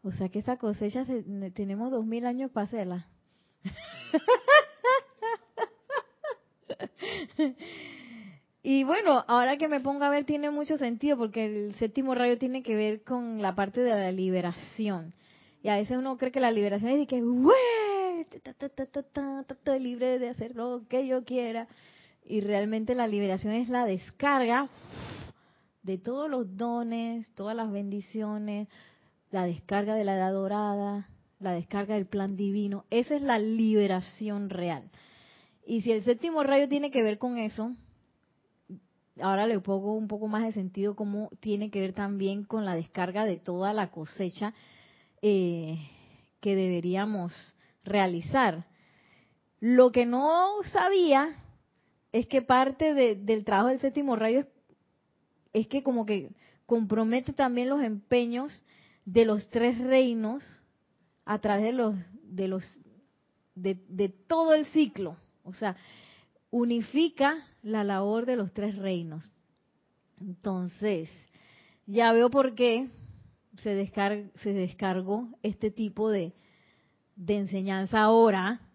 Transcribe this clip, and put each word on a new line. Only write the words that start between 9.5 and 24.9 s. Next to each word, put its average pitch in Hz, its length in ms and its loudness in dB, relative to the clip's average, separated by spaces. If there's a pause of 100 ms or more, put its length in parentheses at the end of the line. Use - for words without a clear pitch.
que 311 100 -2
me 285 140 -2
pongo 277 240 -2
a 285 40 4
ver, 285 140 2
tiene 294 260 -2
mucho 294 280 -2
sentido, 277 400 0
porque 220 280 -2
el 208 300 -6
séptimo 254 400 -2
rayo 247 220 2
tiene 254 260 -4
que 226 140 -2
ver 214 260 -2
con 233 380 -4
la 190 140 0
parte 196 260 -2
de 247 80 2
la 202 200 2
liberación. 185 1040 -4 (480)
Y - 60 -4
a 208 80 2
veces 208 220 -2
uno 262 200 -4
cree 254 140 -2
que 269 80 -4
la 247 100 4
liberación 208 420 0
es 277 80 4
de 294 80 -2
que, 254 140 -2
"¡Ué! 381 1040 2 (160)
Ta, 262 120 -16
ta, 277 160 -10
ta, 269 160 -8
ta, - 180 -8
ta, 277 400 -8
ta, 262 100 -14
estoy 269 260 0
libre 254 380 -2
de 247 120 -4
hacer 240 260 -10
lo 240 320 -6
que 262 180 0
yo 254 200 -2
quiera". 233 420 -4 (560)
Y - 160 -2
realmente 214 560 0
la 247 100 0
liberación 202 480 0
es 240 140 -2
la 247 180 0
descarga 254 840 0 (1120)